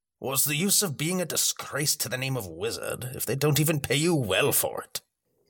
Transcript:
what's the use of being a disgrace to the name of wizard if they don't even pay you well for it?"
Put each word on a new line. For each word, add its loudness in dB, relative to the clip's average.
what's 0
the 0
use 2
of -4
being 0
a -2
disgrace -2
to -4
the -2
name -2
of -4
wizard -4
if -6
they 0
don't 4
even 2
pay 0
you 2
well 2
for 0
it?" -10